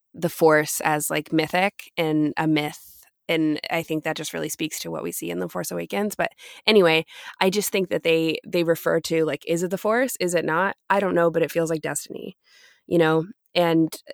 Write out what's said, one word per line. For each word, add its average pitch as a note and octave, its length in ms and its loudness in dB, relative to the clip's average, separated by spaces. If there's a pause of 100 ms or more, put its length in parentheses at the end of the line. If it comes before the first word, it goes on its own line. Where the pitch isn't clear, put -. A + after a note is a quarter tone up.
(140)
the E3+ 160 -4
Force D#3 520 4
as, D3+ 280 0
like, D3+ 220 -4
mythic E3+ 640 0
and D#3 420 0
a D#3 100 0
myth. D3+ 580 -4 (240)
And D#3 300 0 (100)
I E3 140 -2
think D#3 200 -4
that D#3+ 120 -4
just - 180 -8
really D#3 160 -4
speaks D#3 300 -6
to E3 120 -10
what D#3+ 120 -6
we F3 80 -6
see E3 180 -8
in E3+ 100 -6
The F3+ 100 -4
Force F3 200 -8
Awakens. G3 460 -4
But - 160 -2 (340)
anyway, E3+ 400 6 (360)
I F#3+ 80 4
just G3 220 0
think G3 180 -2
that D#3+ 140 -2
they, E3 440 2
they F3 160 0
refer E3 380 0
to, D#3+ 240 0
like, D3 200 -4
is E3+ 180 0
it F#3 60 -2
the F#3+ 80 -2
Force? A#3+ 420 0
Is F3+ 140 0
it E3 120 0
not? E3+ 320 0 (120)
I G3 100 2
don't F#3 140 0
know, E3+ 160 4
but E3 120 0
it D3+ 100 0
feels E3 180 0
like D#3+ 120 -2
destiny, - 560 -10 (500)
you F3 100 2
know? D#3+ 280 4 (280)
And E3 400 2 (200)